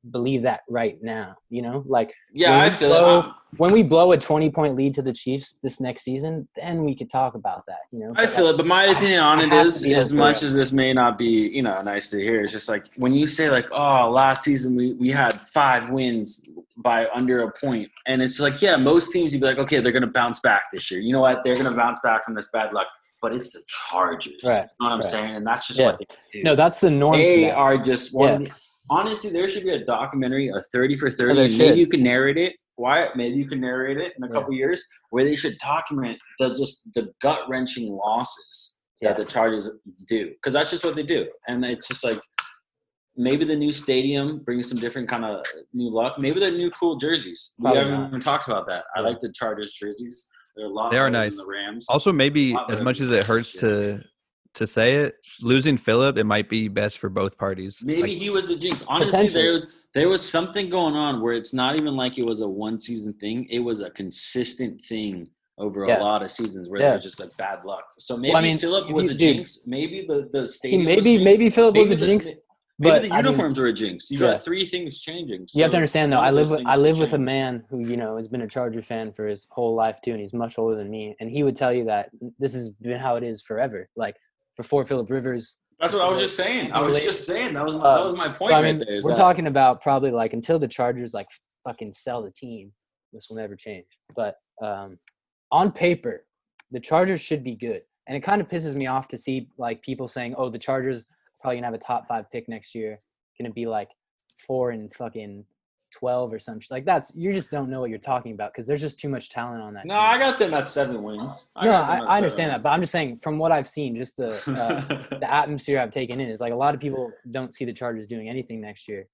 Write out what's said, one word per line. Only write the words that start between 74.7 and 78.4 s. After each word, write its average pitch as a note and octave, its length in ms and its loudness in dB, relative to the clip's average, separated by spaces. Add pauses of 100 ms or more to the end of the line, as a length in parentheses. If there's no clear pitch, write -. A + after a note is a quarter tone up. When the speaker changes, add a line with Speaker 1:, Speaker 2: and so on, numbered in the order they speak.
Speaker 2:
changing. C#3+ 540 -10
Speaker 1:
You D3+ 80 4
have D#3+ 80 6
to F3+ 40 0
Speaker 2:
So F3 40 4
Speaker 1:
understand, D3+ 340 2
though, C3 60 4
Speaker 2:
one A#2+ 80 4
Speaker 1:
I - 40 6
Speaker 2:
of C#3 40 4
Speaker 1:
live D3 120 6
Speaker 2:
those D#3 40 0
Speaker 1:
with, D3+ 80 0
Speaker 2:
things B2+ 160 0
Speaker 1:
I - 20 4
Speaker 2:
will C#3+ 60 6
Speaker 1:
live D#3+ 160 6
with D#3 100 2
a D#3 80 -2
Speaker 2:
change. C3+ 80 0
Speaker 1:
man C3 460 -4
who, C3+ 160 -8
you A#2+ 100 -4
know, A2 200 -6
has A2+ 120 -10
been A#2+ 140 -6